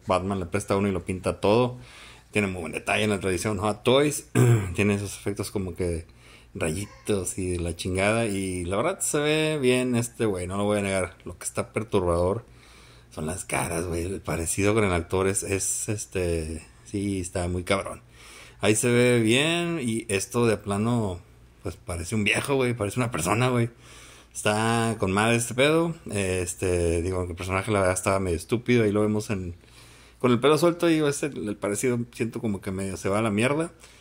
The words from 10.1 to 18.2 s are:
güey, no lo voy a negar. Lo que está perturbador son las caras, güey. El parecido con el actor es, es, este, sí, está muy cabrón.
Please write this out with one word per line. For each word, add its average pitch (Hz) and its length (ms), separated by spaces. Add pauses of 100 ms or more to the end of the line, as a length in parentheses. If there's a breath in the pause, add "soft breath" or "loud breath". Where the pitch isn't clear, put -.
güey, 92 220
no 95 100
lo 104 60
voy 104 160
a - 20
negar. 95 340 (100)
Lo 92 120
que - 80
está - 280
perturbador 92 720 (680 loud breath)
son 78 120
las 78 200
caras, 82 400
güey. 85 180
El 92 180
parecido 87 520
con 110 100
el 95 100
actor 92 340
es, 98 160
es, - 460
este, 85 760 (200)
sí, 98 340
está 90 280
muy 90 160
cabrón. - 380 (580 loud breath)